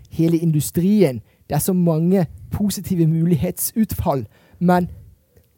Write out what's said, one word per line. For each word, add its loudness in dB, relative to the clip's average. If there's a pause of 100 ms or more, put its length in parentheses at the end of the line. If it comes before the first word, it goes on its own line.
(100)
hele 0
industrien, 2 (280)
det -4
er 2
så -2
mange 2 (240)
positive -2
mulighetsutfall, -2 (360)
men 2 (680)